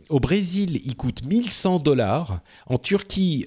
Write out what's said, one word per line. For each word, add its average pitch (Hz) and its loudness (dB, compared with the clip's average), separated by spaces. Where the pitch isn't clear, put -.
au 147 2
Brésil, 180 0
il 127 -4
coûte - -6
mille 220 0
cent 185 2
dollars. 123 0
En 123 0
Turquie, 185 0